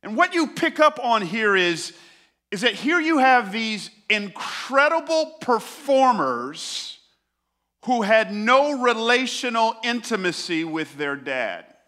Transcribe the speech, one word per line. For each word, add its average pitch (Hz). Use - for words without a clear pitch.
And 214
what 359
you 330
pick -
up 302
on 233
here 202
is, 175
is 196
that 233
here 302
you 320
have 247
these 220
incredible 302
performers 220
who 233
had 214
no 254
relational 233
intimacy 196
with 156
their 143
dad. 123